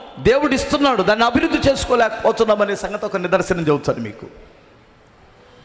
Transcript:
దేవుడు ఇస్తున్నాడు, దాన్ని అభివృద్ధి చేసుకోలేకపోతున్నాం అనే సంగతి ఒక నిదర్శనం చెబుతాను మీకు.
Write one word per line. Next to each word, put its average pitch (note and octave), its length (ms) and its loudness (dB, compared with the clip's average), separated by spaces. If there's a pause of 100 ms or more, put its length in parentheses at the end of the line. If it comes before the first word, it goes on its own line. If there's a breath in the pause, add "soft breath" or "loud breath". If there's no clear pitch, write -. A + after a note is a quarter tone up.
(200)
దేవుడు C4 360 2
ఇస్తున్నాడు, C4+ 480 0
దాన్ని G#3+ 220 2
అభివృద్ధి B3+ 460 2
చేసుకోలేకపోతున్నాం A3 920 2
అనే G3 140 -2
సంగతి G3+ 280 -8
ఒక G3+ 120 -4
నిదర్శనం F3 520 -2
చెబుతాను C#3 320 0
మీకు. G#2+ 260 -12 (1400)